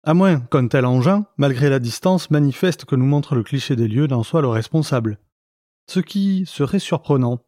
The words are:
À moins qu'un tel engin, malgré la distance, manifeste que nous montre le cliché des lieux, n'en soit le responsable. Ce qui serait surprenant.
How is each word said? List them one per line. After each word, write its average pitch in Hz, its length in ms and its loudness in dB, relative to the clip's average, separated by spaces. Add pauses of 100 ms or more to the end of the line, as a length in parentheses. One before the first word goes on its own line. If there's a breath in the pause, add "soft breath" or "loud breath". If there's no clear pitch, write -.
À 156 120 0
moins 175 260 4
qu'un 123 260 0
tel 127 180 2
engin, 135 420 2 (100)
malgré 139 340 2
la 135 80 2
distance, 156 540 -2
manifeste 147 540 0
que 139 100 -2
nous 127 100 2
montre 143 300 0
le 113 80 0
cliché 135 320 -4
des 117 100 0
lieux, 131 220 0
n'en 120 160 -2
soit 160 180 -2
le 131 60 0
responsable. 113 720 -2 (680)
Ce - 140 -4
qui 196 440 -2
serait 143 360 -4
surprenant. 127 680 -2